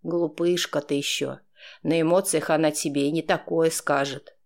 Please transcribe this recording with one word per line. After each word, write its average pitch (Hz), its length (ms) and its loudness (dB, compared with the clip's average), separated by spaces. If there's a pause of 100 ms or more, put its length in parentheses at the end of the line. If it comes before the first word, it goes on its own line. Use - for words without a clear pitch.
«Глупышка 165 800 0
ты 147 140 -4
ещё. 135 420 -4 (460)
На 160 180 2
эмоциях 170 480 2
она 156 220 4
тебе 143 360 -2
и 151 40 0
не 160 100 0
такое 165 480 0
скажет». 139 640 -2 (100)